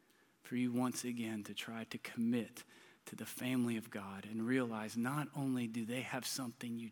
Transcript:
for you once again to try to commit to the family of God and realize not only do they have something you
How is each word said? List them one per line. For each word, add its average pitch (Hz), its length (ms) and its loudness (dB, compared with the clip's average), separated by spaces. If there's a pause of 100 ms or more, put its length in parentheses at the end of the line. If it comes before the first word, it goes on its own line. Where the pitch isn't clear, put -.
(420)
for - 140 -4
you 123 160 4
once 123 320 2
again 113 400 -2
to 104 100 -8
try 113 360 -6
to 117 80 -6
commit 117 680 2 (400)
to - 100 -12
the - 100 -6
family 123 520 2
of 107 160 -4
God 98 360 -6
and 110 160 0
realize 113 520 2
not 139 400 2
only 131 320 2
do 113 160 0
they 120 160 0
have 123 260 -2
something 120 500 -2
you 117 160 -4